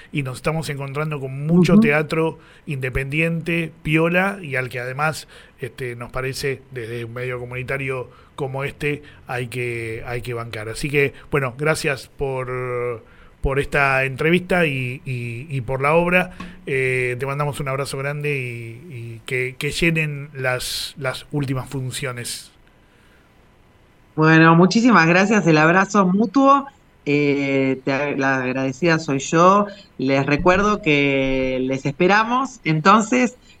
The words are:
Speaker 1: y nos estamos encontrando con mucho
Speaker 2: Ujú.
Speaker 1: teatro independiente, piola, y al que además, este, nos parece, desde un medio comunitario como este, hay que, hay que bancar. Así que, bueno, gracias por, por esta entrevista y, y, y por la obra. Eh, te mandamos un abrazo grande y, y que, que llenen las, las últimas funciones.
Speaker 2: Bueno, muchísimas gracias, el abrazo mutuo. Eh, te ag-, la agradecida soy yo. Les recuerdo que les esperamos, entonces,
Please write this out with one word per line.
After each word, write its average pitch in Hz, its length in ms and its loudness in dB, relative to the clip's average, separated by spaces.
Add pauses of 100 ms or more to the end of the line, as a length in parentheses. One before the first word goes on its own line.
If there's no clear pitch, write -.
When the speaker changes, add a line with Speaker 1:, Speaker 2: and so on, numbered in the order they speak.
(120)
Speaker 1:
y 147 100 -4
nos 131 140 -6
estamos 160 340 -4
encontrando 143 500 -6
con 135 280 -8
mucho 175 260 6
Speaker 2:
Ujú. 208 80 10
Speaker 1:
teatro 156 560 2 (300)
independiente, 156 1040 -2 (100)
piola, 170 640 2
y 131 140 -6
al 127 120 -4
que 123 100 -8
además, 135 480 -4 (320)
este, 123 360 -10
nos 120 160 -14
parece, 131 580 -6
desde 117 360 -10
un 113 80 -12
medio 123 260 -8
comunitario 127 720 -8 (240)
como 135 280 -6
este, 147 380 -6 (240)
hay 123 220 -6
que, 117 580 -8
hay 123 160 -6
que 120 140 -8
bancar. 113 340 -10
Así 127 200 -6
que, 139 240 2 (180)
bueno, 135 260 0
gracias 151 500 -2
por, 127 960 -6 (380)
por 139 180 0
esta 135 440 2
entrevista 170 640 2
y, 131 400 -4
y, 120 440 -8
y 135 120 -4
por 131 200 -6
la 143 120 2
obra. 175 380 2 (340)
Eh, 127 540 -2
te 135 60 -6
mandamos 139 340 -4
un 143 80 -6
abrazo 135 300 -6
grande 147 400 -4
y, 120 560 -10
y 117 320 -12
que, 127 320 -4
que 147 140 -4
llenen 151 640 -2
las, 127 640 -6
las 131 340 -6
últimas 135 380 -4
funciones. 127 840 -8 (1600)
Speaker 2:
Bueno, 160 400 8
muchísimas 185 520 6
gracias, 190 400 4
el 160 100 6
abrazo 190 480 4
mutuo. 269 600 4 (380)
Eh, 139 800 2
te 139 100 -2
ag-, 139 240 -2
la 135 260 0
agradecida 135 560 0
soy 139 200 -2
yo. 185 480 4 (300)
Les 135 280 0
recuerdo 190 560 2
que 135 800 0
les 131 240 -4
esperamos, 220 800 0
entonces, 208 720 4 (240)